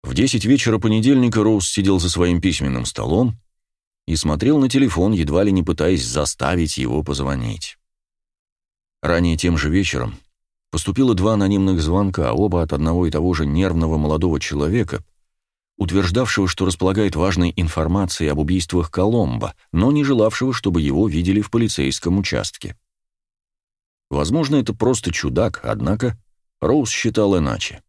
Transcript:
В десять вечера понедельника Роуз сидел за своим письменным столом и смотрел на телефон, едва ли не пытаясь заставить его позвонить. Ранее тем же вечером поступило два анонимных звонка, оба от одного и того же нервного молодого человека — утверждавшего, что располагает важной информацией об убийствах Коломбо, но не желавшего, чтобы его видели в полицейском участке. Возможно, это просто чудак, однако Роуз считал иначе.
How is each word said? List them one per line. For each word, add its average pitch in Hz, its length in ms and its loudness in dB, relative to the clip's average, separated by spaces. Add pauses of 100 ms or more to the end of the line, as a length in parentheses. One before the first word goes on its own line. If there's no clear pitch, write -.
В - 100 -10
десять 113 320 2
вечера 120 320 2
понедельника 110 640 2
Роуз 104 240 2
сидел 95 320 2
за 87 100 0
своим 87 300 2
письменным 69 460 -2
столом 101 520 -2 (680)
и 82 100 -2
смотрел 80 420 0
на 135 120 2
телефон, 113 420 2
едва 82 320 2
ли 104 80 2
не 92 120 2
пытаясь 78 420 0
заставить 73 720 -2
его 65 260 -2
позвонить. 67 760 -6 (1200)
Ранее 85 360 2
тем 85 200 0
же 76 120 -2
вечером 69 460 -2 (560)
поступило 110 420 0
два 101 200 2
анонимных 95 480 2
звонка, 87 520 0
оба 87 280 0
от 80 120 -2
одного 82 340 0
и 73 40 0
того 82 220 0
же 78 120 -2
нервного 80 520 0
молодого 76 420 0
человека — 80 640 -2 (760)
утверждавшего, 95 720 0
что 95 180 -2
располагает 95 500 0
важной 87 400 0
информацией 82 760 0
об 71 100 -2
убийствах 87 520 0
Коломбо, 92 640 0 (180)
но 104 200 2
не 147 120 2
желавшего, 127 500 0
чтобы 90 280 -2
его 76 260 2
видели 90 340 0
в - 100 -6
полицейском 87 680 0
участке. - 600 -6 (1300)
Возможно, 139 460 0
это 127 180 0
просто - 380 0
чудак, 76 520 -2
однако 110 540 -2 (440)
Роуз 127 280 0
считал 107 480 0
иначе. 64 520 -4